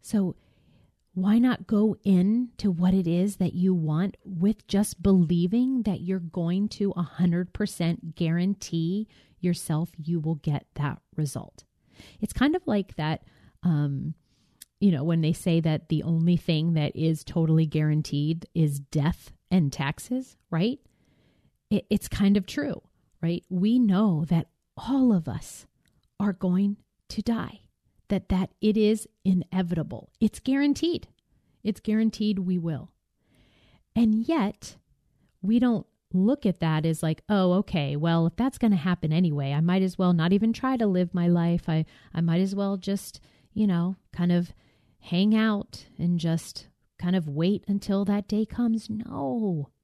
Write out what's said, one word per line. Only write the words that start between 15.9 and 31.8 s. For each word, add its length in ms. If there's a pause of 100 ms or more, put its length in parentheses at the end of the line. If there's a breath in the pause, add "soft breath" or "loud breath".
only 360
thing 360
that 220
is 280
totally 440
guaranteed 880
is 240
death 540 (180)
and 200
taxes, 640 (140)
right? 300 (880)
It, 200
it's 180
kind 300
of 80
true, 360 (400)
right? 280
We 280
know 520
that 180 (300)
all 340
of 160
us 400 (500)
are 140
going 460 (320)
to 120
die, 380 (480)
that, 220
that 220 (100)
it 160
is 280 (200)
inevitable. 840 (120)
It's 180
guaranteed. 720 (540)
It's 180